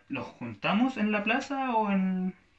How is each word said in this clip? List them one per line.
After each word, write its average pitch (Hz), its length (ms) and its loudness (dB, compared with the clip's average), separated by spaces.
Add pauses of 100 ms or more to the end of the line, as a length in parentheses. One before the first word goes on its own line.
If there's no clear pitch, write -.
(100)
nos 123 160 -6
juntamos 180 720 0
en 214 120 2
la 208 140 0
plaza 262 500 -2
o 214 160 2
en 190 440 2 (240)